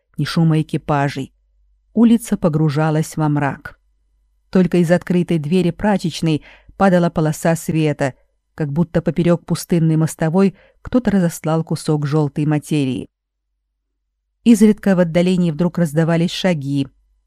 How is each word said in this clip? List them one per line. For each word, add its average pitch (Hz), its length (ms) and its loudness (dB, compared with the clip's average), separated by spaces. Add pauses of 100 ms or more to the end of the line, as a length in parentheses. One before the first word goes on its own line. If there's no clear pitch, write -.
(160)
ни 151 80 -4
шума 160 360 2
экипажей. 143 720 -4 (600)
Улица 226 440 2
погружалась 156 800 0
во 156 120 0
мрак. 147 500 -4 (720)
Только 180 280 2
из 170 120 2
открытой 175 480 0
двери 175 320 0
прачечной 165 760 -2 (320)
падала 175 340 2
полоса 165 460 -2
света — 151 580 -2 (400)
как 147 180 -6
будто 165 300 -2
поперек 170 420 0
пустынной 160 520 0
мостовой 165 600 0 (260)
кто-то 240 280 -2
разослал 165 540 0
кусок 151 420 -4
желтой 147 400 -2
материи. 147 640 -2 (1400)
Изредка 208 500 4
в 175 60 4
отдалении 175 500 2
вдруг 170 280 -2
раздавались 165 520 0
шаги. 139 560 -2 (400)